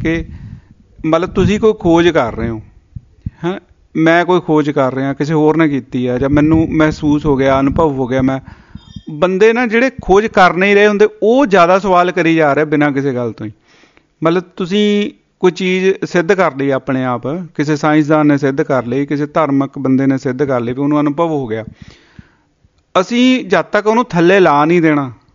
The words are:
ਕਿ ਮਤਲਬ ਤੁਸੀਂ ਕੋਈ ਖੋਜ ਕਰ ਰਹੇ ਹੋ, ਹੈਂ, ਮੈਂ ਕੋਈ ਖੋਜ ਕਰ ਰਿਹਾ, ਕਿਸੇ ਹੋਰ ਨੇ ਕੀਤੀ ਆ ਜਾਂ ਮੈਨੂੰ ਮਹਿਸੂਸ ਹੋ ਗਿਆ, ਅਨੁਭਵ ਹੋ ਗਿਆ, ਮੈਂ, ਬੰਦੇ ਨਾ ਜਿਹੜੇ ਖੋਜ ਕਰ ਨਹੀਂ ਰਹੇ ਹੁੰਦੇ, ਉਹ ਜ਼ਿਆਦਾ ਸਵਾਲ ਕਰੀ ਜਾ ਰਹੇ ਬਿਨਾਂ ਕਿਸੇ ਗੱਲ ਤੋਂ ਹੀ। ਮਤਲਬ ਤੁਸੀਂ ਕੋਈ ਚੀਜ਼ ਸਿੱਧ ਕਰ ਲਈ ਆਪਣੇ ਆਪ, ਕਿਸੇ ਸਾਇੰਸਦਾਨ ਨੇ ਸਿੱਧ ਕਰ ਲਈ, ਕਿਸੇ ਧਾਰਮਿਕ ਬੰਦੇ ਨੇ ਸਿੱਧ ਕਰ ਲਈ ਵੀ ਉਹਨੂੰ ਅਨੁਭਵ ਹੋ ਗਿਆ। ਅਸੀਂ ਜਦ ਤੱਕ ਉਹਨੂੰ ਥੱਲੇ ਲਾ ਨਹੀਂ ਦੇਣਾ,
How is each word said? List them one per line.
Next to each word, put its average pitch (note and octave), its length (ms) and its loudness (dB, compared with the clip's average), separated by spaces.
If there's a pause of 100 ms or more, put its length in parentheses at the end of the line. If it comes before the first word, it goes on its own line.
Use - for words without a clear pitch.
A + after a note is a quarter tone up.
ਕਿ E3 220 -4 (800)
ਮਤਲਬ E3 240 0
ਤੁਸੀਂ F#3+ 300 0
ਕੋਈ A3 200 4
ਖੋਜ E3+ 280 4
ਕਰ C3+ 280 0
ਰਹੇ A2+ 120 -4
ਹੋ, A2 140 -8 (840)
ਹੈਂ, F#3 160 -6 (360)
ਮੈਂ E3 280 2
ਕੋਈ F3 160 0
ਖੋਜ D3+ 300 0
ਕਰ C3+ 240 -2
ਰਿਹਾ, C3+ 180 -4
ਕਿਸੇ D3+ 220 -4
ਹੋਰ D#3 220 2
ਨੇ E3 120 2
ਕੀਤੀ B2+ 380 -4
ਆ B2 120 -2
ਜਾਂ C#3 120 -2
ਮੈਨੂੰ D#3 400 2
ਮਹਿਸੂਸ D#3 560 0
ਹੋ C#3+ 100 2
ਗਿਆ, C3+ 240 2
ਅਨੁਭਵ C#3+ 320 0
ਹੋ C3 140 -4
ਗਿਆ, C3 160 -2
ਮੈਂ, C3+ 180 -2 (720)
ਬੰਦੇ F#3 420 2
ਨਾ A#3+ 140 -2
ਜਿਹੜੇ A#3 240 0 (120)
ਖੋਜ G3+ 240 2
ਕਰ F#3 280 2
ਨਹੀਂ G3 200 2
ਰਹੇ G3+ 120 6
ਹੁੰਦੇ, G#3 220 2 (140)
ਉਹ B3 240 2
ਜ਼ਿਆਦਾ F3+ 320 4
ਸਵਾਲ F3+ 320 2
ਕਰੀ E3 240 0
ਜਾ D3+ 180 2
ਰਹੇ D3 120 2
ਬਿਨਾਂ D3 280 0
ਕਿਸੇ C#3 220 -2
ਗੱਲ A#2+ 180 -4
ਤੋਂ G#2+ 140 -12
ਹੀ। G#2+ 60 -12 (680)
ਮਤਲਬ E3+ 200 -2 (140)
ਤੁਸੀਂ G#3 540 -2 (300)
ਕੋਈ F#3 100 2
ਚੀਜ਼ F#3 440 -2 (100)
ਸਿੱਧ F3 280 -2
ਕਰ F3 240 0
ਲਈ C#3 140 -2
ਆਪਣੇ C3 340 -2
ਆਪ, B2 220 -4
ਕਿਸੇ D#3 500 -6
ਸਾਇੰਸਦਾਨ D3+ 500 0
ਨੇ C#3+ 120 2
ਸਿੱਧ C#3 240 -2
ਕਰ C3 240 -2
ਲਈ, C#3 200 -4
ਕਿਸੇ C#3+ 200 -4
ਧਾਰਮਿਕ C#3 520 -2
ਬੰਦੇ C3 280 0
ਨੇ C3+ 120 0
ਸਿੱਧ C3 260 -4
ਕਰ C3 160 -2
ਲਈ A#2 120 -6
ਵੀ B2+ 80 -8
ਉਹਨੂੰ D3 200 0
ਅਨੁਭਵ D3+ 280 -2
ਹੋ C#3+ 180 -4
ਗਿਆ। A2 180 -8 (1400)
ਅਸੀਂ A#3+ 440 0
ਜਦ F3 180 0
ਤੱਕ G#3 240 -2
ਉਹਨੂੰ A3 180 2
ਥੱਲੇ F3 360 2
ਲਾ D3 240 4
ਨਹੀਂ E3+ 180 2
ਦੇਣਾ, C#3+ 300 0 (220)